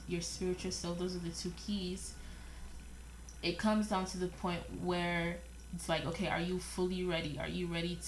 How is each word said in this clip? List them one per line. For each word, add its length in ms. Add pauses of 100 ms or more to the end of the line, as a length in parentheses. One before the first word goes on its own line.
your 140
spiritual 500
self, 280
those 160
are 40
the 100
two 220 (140)
keys. 480 (1300)
It 160
comes 320
down 180
to 100
the 100
point 340 (200)
where 560 (380)
it's 140
like, 160
okay, 220
are 120
you 200
fully 440
ready? 360
Are 80
you 200
ready 300 (100)